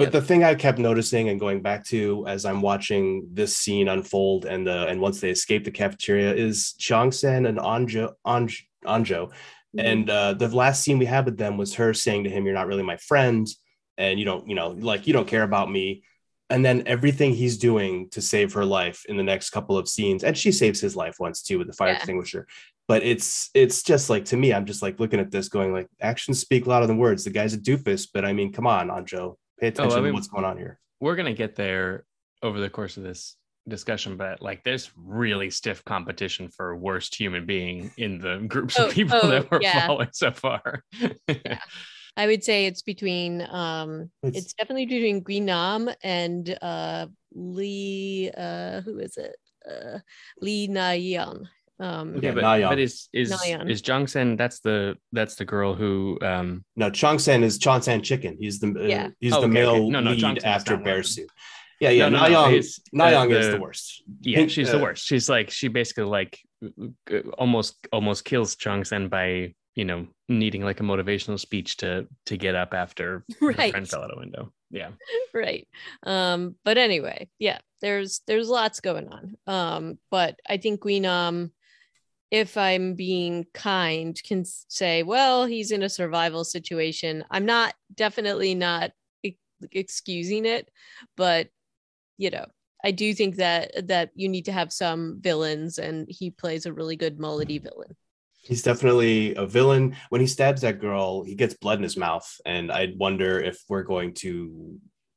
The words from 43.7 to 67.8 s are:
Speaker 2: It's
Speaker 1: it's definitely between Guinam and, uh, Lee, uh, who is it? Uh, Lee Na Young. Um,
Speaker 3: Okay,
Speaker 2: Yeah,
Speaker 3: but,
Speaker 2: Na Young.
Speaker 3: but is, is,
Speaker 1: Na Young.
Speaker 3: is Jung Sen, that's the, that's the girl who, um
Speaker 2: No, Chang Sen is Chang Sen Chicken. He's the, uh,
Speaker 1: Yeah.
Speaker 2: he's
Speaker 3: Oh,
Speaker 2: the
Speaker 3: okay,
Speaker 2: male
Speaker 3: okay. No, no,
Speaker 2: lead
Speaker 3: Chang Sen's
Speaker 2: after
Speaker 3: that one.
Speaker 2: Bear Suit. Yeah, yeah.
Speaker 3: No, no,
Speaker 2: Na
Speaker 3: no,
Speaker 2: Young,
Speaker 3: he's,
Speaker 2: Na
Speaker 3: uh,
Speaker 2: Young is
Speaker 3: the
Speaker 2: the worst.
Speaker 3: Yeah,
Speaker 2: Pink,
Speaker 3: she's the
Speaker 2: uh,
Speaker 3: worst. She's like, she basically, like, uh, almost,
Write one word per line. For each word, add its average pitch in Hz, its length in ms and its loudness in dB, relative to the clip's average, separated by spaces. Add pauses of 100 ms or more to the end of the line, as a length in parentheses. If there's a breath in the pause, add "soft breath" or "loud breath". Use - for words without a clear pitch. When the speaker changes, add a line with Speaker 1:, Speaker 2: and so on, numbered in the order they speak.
Speaker 2:
It's 139 160 -2
Speaker 1:
it's - 160 -12
definitely 262 320 -4
between 226 360 0
Guinam 196 680 0 (120)
and, 175 600 -4
uh, 165 460 -6 (260)
Lee, 196 1000 -6
uh, 175 480 -8
who 208 180 -10
is - 180 -10
it? - 180 -12 (320)
Uh, 113 300 -12 (420 loud breath)
Lee 208 280 -2
Na 185 240 0
Young. 180 540 -4 (320)
Um, 165 380 -8
Speaker 3:
Okay, 135 120 -2
Speaker 2:
Yeah, 120 60 -2
Speaker 3:
but, 120 80 0
Speaker 2:
Na 110 120 6
Young. 101 160 4
Speaker 3:
but 139 80 2
is, 127 340 -4
is, 120 180 0
Speaker 1:
Na 185 140 -4
Young. 170 240 -4
Speaker 3:
is 107 180 -4
Jung 135 200 2
Sen, 123 300 0
that's 120 240 -2
the, 101 360 0 (160)
that's 110 220 -2
the 104 100 -8
girl 101 300 0
who, 98 480 0
um 92 420 -2 (120)
Speaker 2:
No, 107 120 2
Chang 151 300 4
Sen 131 260 6
is 104 140 2
Chang 131 240 4
Sen 113 200 0
Chicken. 117 380 -2
He's 101 200 -6
the, 104 80 0
uh, 101 200 -2
Speaker 1:
Yeah. - 200 -2 (120)
Speaker 2:
he's 120 140 2
Speaker 3:
Oh, 147 80 4
Speaker 2:
the 117 60 4
Speaker 3:
okay, 113 60 4
Speaker 2:
male 120 200 6
Speaker 3:
okay. 110 160 4
No, 139 100 2
no, 120 120 2
Speaker 2:
lead 117 80 2
Speaker 3:
Chang 107 200 2
Sen's - 40 -8
Speaker 2:
after 104 280 0
Speaker 3:
that 98 40 2
one. 98 80 -8
Speaker 2:
Bear 95 180 0
Suit. - 280 -6 (500 loud breath)
Yeah, 135 100 6
yeah. 143 180 8
Speaker 3:
No, 147 80 6
no, - 60 4
Speaker 2:
Na 160 60 8
Speaker 3:
no, 170 40 8
Speaker 2:
Young, 147 220 10
Speaker 3:
he's, - 260 0 (140)
Speaker 2:
Na 160 140 6
Speaker 3:
uh, - 20 10
Speaker 2:
Young 127 220 8
is 113 140 6
Speaker 3:
the 107 60 2
Speaker 2:
the 104 80 0
worst. - 420 -12 (200)
Speaker 3:
Yeah, 123 160 0
Speaker 2:
Pink, 156 120 6
Speaker 3:
she's 127 200 0
the 147 80 4
Speaker 2:
uh, - 20 4
Speaker 3:
worst. - 260 -2
She's 127 220 2
like, 117 220 2
she - 180 -4
basically, 113 360 -2
like, 98 360 -2 (240)
uh, 110 540 -8 (180)
almost, 120 560 0